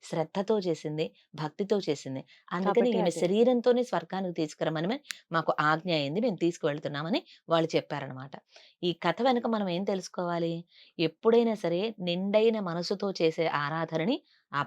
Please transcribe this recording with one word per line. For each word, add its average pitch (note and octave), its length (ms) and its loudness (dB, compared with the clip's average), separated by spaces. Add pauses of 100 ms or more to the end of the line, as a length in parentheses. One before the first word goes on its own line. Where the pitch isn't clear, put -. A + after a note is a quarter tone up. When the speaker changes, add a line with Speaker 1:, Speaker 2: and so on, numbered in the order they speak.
Speaker 1:
శ్రద్ధతో F#3+ 540 -2
చేసింది, D#3+ 460 -2 (300)
భక్తితో G3 460 -2
చేసింది. C#3 420 -6 (280)
అందుకని F#3+ 380 2
Speaker 2:
కాబట్టి - 20 2
Speaker 1:
ఈమె F3+ 220 2
Speaker 2:
అదే. - 20 -2
Speaker 1:
శరీరంతోనే A#3 680 4
స్వర్గానికి F#3 520 -4
తీసుకురమ్మని D#3+ 640 -2 (340)
మాకు D#3+ 280 0
ఆజ్ఞ D#3+ 320 2
అయింది, D3+ 280 0
మేము A3 180 0
తీసుకువెళ్తున్నామని D#3+ 840 -2 (280)
వాళ్ళు E3 220 2
చెప్పారనమాట. C3+ 640 -4 (480)
ఈ F3 160 0
కథ E3+ 240 0
వెనక B3 240 2
మనం G#3+ 220 0
ఏం F3+ 160 -2
తెలుసుకోవాలి? F3 680 -2 (460)
ఎప్పుడైనా A3+ 580 4
సరే E3+ 240 -2 (200)
నిండైన G3+ 600 2
మనసుతో F#3 520 -4
చేసే D#3+ 340 2 (100)
ఆరాధనని D#3+ 600 0 (360)
ఆ C#3+ 140 0